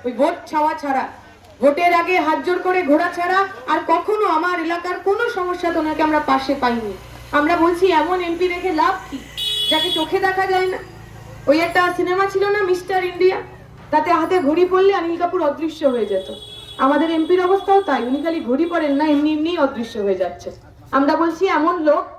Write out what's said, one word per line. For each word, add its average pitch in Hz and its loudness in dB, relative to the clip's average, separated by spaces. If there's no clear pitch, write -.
ওই 247 -4
ভোট 294 0
ছাওয়া 302 0
ছাড়া, 269 -2
ভোটের 320 4
আগে 359 0
হাত 302 0
জোর 359 0
করে 370 0
ঘোরা 311 2
ছাড়া 349 0
আর 320 0
কখনো 392 2
আমার 359 0
এলাকার 349 -4
কোনো 415 0
সমস্যা 359 -2
তো 320 -2
ওনাকে 311 -2
আমরা 302 2
পাশে 269 0
পাইনি। 233 -2
আমরা 302 2
বলছি 349 2
এমন 359 -2
এমপি 339 -2
রেখে 359 -4
লাভ 381 2
কি, 277 -14
যাকে 302 0
চোখে 320 -2
দেখা 381 0
যায় 370 2
না? - -6
ওই 294 6
একটা 339 2
সিনেমা 359 0
ছিল 392 2
না 415 0
মিস্টার 359 0
ইন্ডিয়া, 370 2
তাতে 311 2
হাতে 330 2
ঘড়ি 330 4
পরলে 381 4
অনিল 339 -2
কাপুর 349 0
অদৃশ্য 302 -6
হয়ে 220 -2
যেত। 190 -2
আমাদের 294 2
এমপির 320 2
অবস্থাও 392 4
তাই, 262 0
উনি 262 -2
খালি 330 -2
ঘড়ি 285 2
পরেন 320 0
না, 294 2
এমনি 294 2
এমনিই 320 0
অদৃশ্য 240 -2
হয়ে 196 0
যাচ্ছে। - -6
আমরা 285 2
বলছি 330 0
এমন 330 2
লোক 294 4